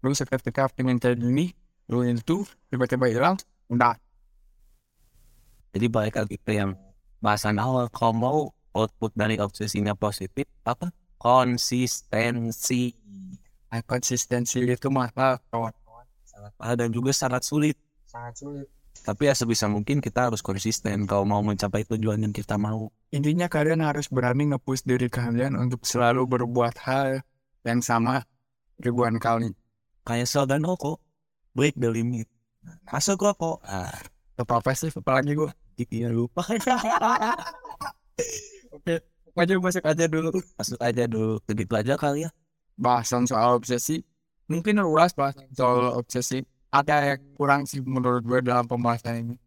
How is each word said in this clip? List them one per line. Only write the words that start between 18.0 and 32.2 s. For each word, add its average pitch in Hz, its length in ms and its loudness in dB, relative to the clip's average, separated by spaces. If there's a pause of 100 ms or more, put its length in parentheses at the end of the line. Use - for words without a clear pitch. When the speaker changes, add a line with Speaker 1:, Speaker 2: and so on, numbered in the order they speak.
Speaker 1:
Sangat 120 320 -14
sulit. 139 320 -12 (360)
Speaker 2:
Tapi 110 240 0
ya 131 80 4
sebisa 113 320 0
mungkin 104 320 0
kita 120 320 -2
harus 107 80 -6
konsisten 101 640 -4
kalau 101 240 2
mau 104 160 2
mencapai 104 400 -2
tujuan 107 400 -2
yang 104 80 -2
kita 107 240 -4
mau. 107 320 -4 (240)
Speaker 1:
Intinya 151 340 0
kalian 160 380 2
harus 147 240 -2
berani 131 420 2
nge-push 131 380 -2
diri 123 240 2
kalian 120 480 0
untuk 123 240 -2
selalu 120 400 4
berbuat 120 560 0
hal 135 400 0 (420)
yang 120 220 0
sama 117 400 2 (560)
ribuan 117 400 2
kali. 117 320 0 (560)
Speaker 2:
Kayak 120 240 -2
slogan 143 320 2
rokok, 165 340 -2 (540)
"Break 143 240 2
the 120 160 0
limit." 117 340 -2 (600)